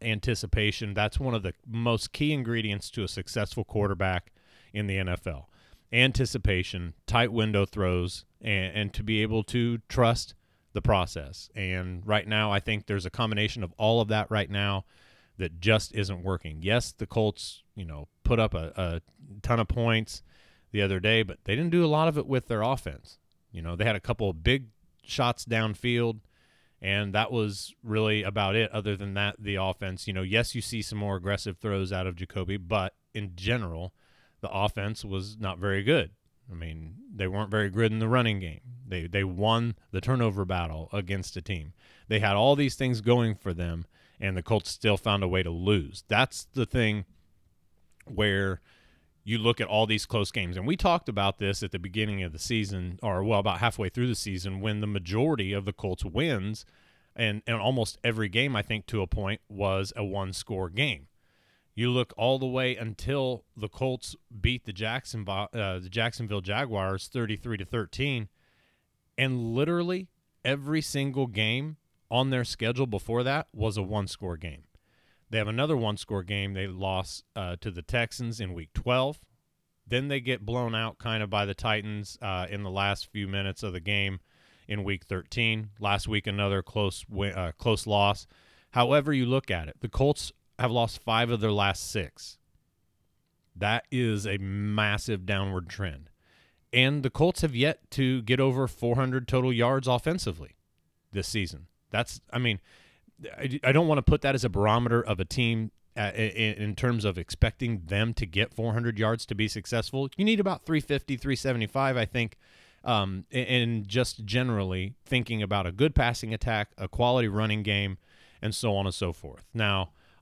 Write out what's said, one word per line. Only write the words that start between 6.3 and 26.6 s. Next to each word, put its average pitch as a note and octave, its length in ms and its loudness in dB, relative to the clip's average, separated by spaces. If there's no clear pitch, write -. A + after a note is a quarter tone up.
tight A#2 240 4
window G#2+ 340 4
throws, F2+ 600 0
and, F#2+ 340 -2
and G#2 180 -2
to A2 100 -4
be G#2+ 180 2
able A2 240 2
to A#2+ 340 0
trust A#2 440 2
the G2+ 80 -4
process. F2 760 0
And F#2 500 -4
right G#2+ 220 2
now, G#2+ 240 2
I G2 80 2
think G#2+ 260 -2
there's G2 200 -2
a F#2 40 -6
combination G#2+ 540 -2
of F2 140 -6
all A2+ 240 6
of G#2 80 0
that G#2+ 200 0
right G#2 200 0
now G2+ 360 -2
that E2+ 220 -6
just G#2+ 360 4
isn't F#2+ 280 -2
working. D#2 380 -4
Yes, A2 300 2
the - 160 -8
Colts, - 560 -2
you F#2 100 -10
know, D2 220 -12
put A#2 160 4
up A2 140 2
a, E2 240 -4
a E2+ 240 0
ton A#2 180 2
of G#2+ 80 2
points A2+ 540 0
the G2+ 100 2
other F#2+ 180 2
day, F#2+ 240 4
but F#2 220 -10
they G2 100 0
didn't E3 160 0
do F3 120 6
a E3 40 6
lot D#3 200 4
of D#3 100 0
it C3+ 100 -2
with C3 200 0
their A2 140 0
offense. A2+ 560 -4
You F2 100 -10
know, E2+ 140 -6
they F#2 80 0
had A2 120 4
a F#2 60 -4
couple A2 280 0
of D#2+ 140 -4
big B2+ 240 2
shots - 400 0
downfield, A#2 760 0